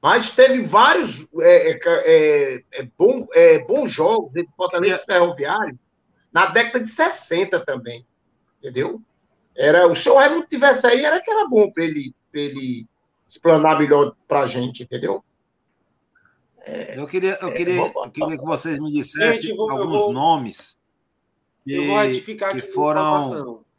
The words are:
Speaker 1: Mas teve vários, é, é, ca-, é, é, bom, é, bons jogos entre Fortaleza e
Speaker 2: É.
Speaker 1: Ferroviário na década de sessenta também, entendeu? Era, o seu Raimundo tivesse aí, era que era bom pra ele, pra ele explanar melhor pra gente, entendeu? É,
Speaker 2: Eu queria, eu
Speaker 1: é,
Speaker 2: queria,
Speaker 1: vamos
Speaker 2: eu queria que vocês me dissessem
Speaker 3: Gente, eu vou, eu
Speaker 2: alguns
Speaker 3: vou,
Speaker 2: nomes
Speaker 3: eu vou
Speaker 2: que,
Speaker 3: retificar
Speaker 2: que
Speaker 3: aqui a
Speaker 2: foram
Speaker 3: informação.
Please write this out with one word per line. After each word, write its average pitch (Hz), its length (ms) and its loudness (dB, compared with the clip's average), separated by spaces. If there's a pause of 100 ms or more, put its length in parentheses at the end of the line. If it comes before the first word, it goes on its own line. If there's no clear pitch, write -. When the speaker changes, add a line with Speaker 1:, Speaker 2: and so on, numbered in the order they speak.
Speaker 1:
Mas 220 300 0
teve 254 320 4
vários, 226 600 2 (140)
é, 165 320 6
é, 165 60 -4
ca-, 170 280 0
é, 147 680 2
é, 131 260 -12
bom, 240 360 2
é, 165 320 8
bons 240 260 -2
jogos 160 440 -2
entre 170 200 -6
Fortaleza 180 400 -2
e - 40 -8
Speaker 2:
É. - 60 -16
Speaker 1:
Ferroviário 175 720 -2 (540)
na 185 160 2
década 233 320 0
de 226 100 -8
sessenta 190 720 -2
também, 120 460 -10 (540)
entendeu? 139 420 -8 (520)
Era, 156 340 4
o 170 60 4
seu - 220 2
Raimundo 294 320 4
tivesse 262 400 2
aí, 254 160 2
era 302 180 0
que - 80 -10
era 427 180 0
bom 214 220 2
pra 165 140 -6
ele, 151 320 -8 (160)
pra 151 80 -10
ele 131 480 -8 (400)
explanar 156 500 2
melhor 143 380 2 (100)
pra 139 220 -2
gente, 123 360 -8
entendeu? 120 380 -8 (1400)
É, - 360 -14
Speaker 2:
Eu 143 80 -10
queria, 185 360 -4
eu 180 80 -8
Speaker 1:
é, - 20 -8
Speaker 2:
queria, 175 300 -2
Speaker 1:
vamos - 240 -6
Speaker 2:
eu 117 60 -18
queria 156 260 -6
que 135 80 -12
vocês 160 340 -6
me 151 120 -8
dissessem 151 580 -2
Speaker 3:
Gente, - 0 -
eu 185 80 -8
vou, 214 120 -4
eu - 120 -4
Speaker 2:
alguns 147 200 -2
Speaker 3:
vou, - 120 0
Speaker 2:
nomes 139 680 -4 (880)
Speaker 3:
eu 143 200 -4
vou 202 120 0
Speaker 2:
que, 208 80 2
Speaker 3:
retificar 196 460 -6
Speaker 2:
que 190 60 -8
Speaker 3:
aqui - 100 -14
a - 40 -18
Speaker 2:
foram 151 280 -2
Speaker 3:
informação. 139 640 -4 (140)